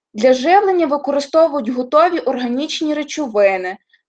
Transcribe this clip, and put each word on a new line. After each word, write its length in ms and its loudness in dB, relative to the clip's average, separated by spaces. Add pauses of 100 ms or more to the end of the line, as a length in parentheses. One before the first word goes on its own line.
(140)
Для 200 4
живлення 520 2
використовують 840 0
готові 500 0
органічні 760 -4
речовини, 840 -2 (320)